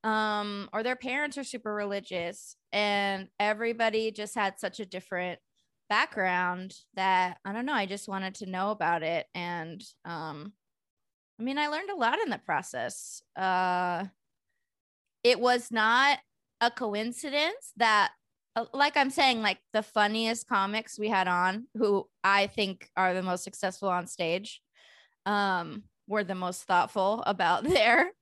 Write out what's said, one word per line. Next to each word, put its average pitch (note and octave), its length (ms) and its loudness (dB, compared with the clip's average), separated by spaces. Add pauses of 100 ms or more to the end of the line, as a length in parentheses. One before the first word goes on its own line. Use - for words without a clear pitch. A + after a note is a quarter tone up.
um, G#3 680 -2
or A3 100 -2
their B3 140 -2
parents C4 420 -4
are C4+ 60 -8
super A3 300 -6
religious, G3+ 800 -6 (160)
and G3+ 560 0 (100)
everybody A3 720 0
just G#3 220 -8
had G3 240 0
such G3+ 220 -6
a G3 60 -6
different F3+ 520 -6 (520)
background F#3 840 0 (200)
that, F#3 500 2
I G3 80 -6
don't A#3+ 140 -4
know, D4 80 -2
I G3+ 120 0
just G3 220 -8
wanted F#3+ 280 -6
to G3+ 100 -10
know F#3 240 -2
about E3+ 320 0
it. D#3+ 320 -2
And, F3 480 -8 (220)
um, D#3+ 480 -8 (840)
I A3 60 -8
mean, C4+ 140 -2
I D4+ 100 0
learned E4 220 -4
a G4 60 -6
lot C4 240 2
in F4+ 100 -2
the G3 80 -4
process. - 840 -6 (140)
Uh, F3+ 680 0 (1200)
it A#3+ 160 6
was B3 300 2
not A#3 480 4 (440)
a A#3+ 80 4
coincidence B3+ 1040 -4
that, G#3+ 360 4 (440)
uh, A#3 160 -2
like C#4+ 240 2
I'm C4+ 140 4
saying, B3+ 320 4
like, G3 160 0 (160)
the A3 80 2
funniest A3 680 0
comics G#3+ 500 -2
we G#3 100 -2
had F#3+ 200 2
on, F#3 460 0
who G#3 340 2 (160)
I G3 220 4
think G3 500 -4
are F#3 160 2
the F#3 100 0
most F3+ 220 -4
successful F#3+ 460 -4
on F3+ 160 -2
stage, F3+ 560 -4 (640)
um, G3 560 -2 (240)
were G#3 180 -2
the F#3+ 120 -6
most F3+ 260 -6
thoughtful G3 640 2
about F3+ 380 2
<laughs> - 0 -
their E4 580 4